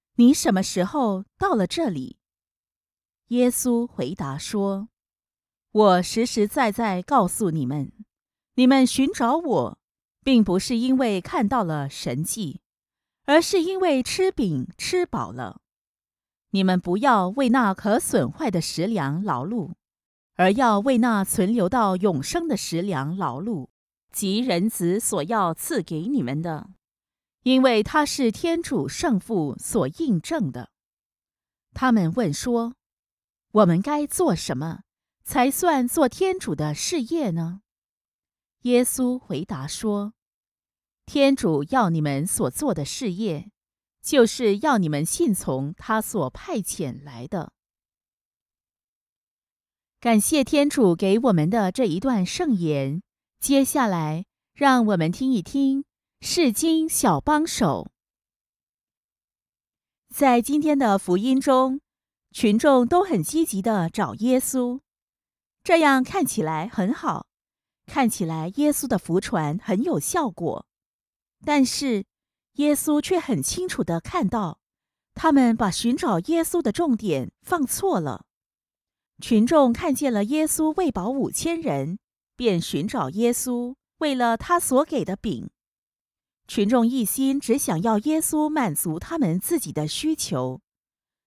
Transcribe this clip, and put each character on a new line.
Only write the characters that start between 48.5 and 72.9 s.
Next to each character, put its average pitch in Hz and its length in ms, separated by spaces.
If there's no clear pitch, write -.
感 226 220
谢 285 240
天 285 240
主 208 260
给 190 240
我 233 140
们 160 160
的 196 240
这 262 140
一 165 120
段 208 280
圣 311 280
言。 151 480
接 277 240
下 262 220
来， 165 400
让 262 300
我 208 120
们 165 140
听 262 220
一 220 80
听 269 440
释 302 320
经 320 340
小 226 340
帮 302 260
手。 143 440
在 247 280
今 294 180
天 294 180
的 214 200
福 180 180
音 262 240
中， 262 400
群 208 260
众 262 280
都 349 160
很 311 200
积 320 220
极 196 180
地 196 260
找 143 280
耶 254 220
稣， 254 420
这 339 160
样 269 240
看 370 200
起 - 180
来 156 260
很 208 240
好， 294 340
看 262 220
起 202 160
来 160 320
耶 294 140
稣 285 160
的 247 120
福 190 220
传 160 380
很 208 240
有 302 160
效 277 320
果。 - 360
但 294 200
是， 233 400
耶 294 200
稣 294 260